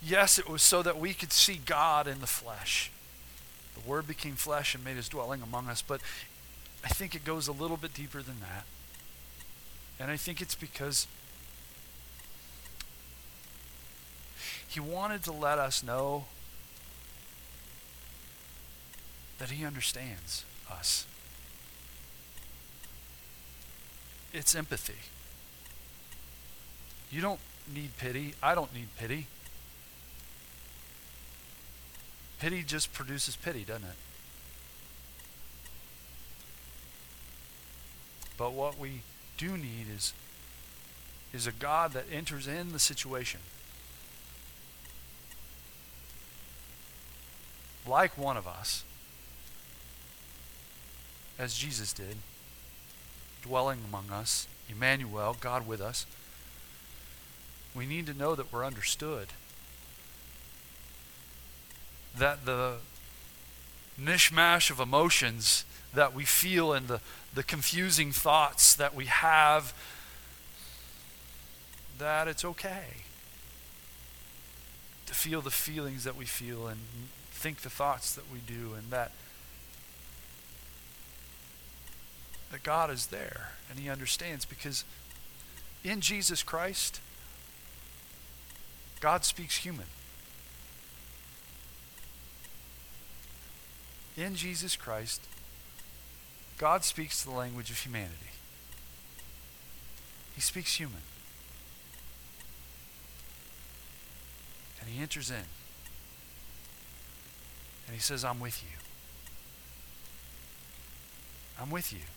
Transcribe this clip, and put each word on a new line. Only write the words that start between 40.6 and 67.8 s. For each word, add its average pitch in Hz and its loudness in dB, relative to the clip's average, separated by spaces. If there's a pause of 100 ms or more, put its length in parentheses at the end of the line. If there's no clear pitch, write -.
is 120 -2
a 123 2
God 147 4
that 127 -2
enters 147 -2
in 170 -2
the 151 0
situation. 131 2 (4000)
Like 147 8
one 139 2
of 95 -2
us, - -2 (2500)
as 127 0
Jesus 127 0
did, 104 -4 (1300)
dwelling 127 4
among 101 -4
us, 104 2 (200)
Emmanuel, 117 4
God 123 2
with 110 0
us. 110 0 (1700)
We 127 -2
need 160 0
to 147 -4
know 143 6
that 135 -2
we're 120 2
understood. 131 0 (2750)
That 139 6
the 127 4 (1200)
mishmash 170 12
of 135 2
emotions 123 8 (260)
that 135 10
we 139 0
feel 170 8
and 131 4
the, 123 2 (320)
the 160 4
confusing 160 6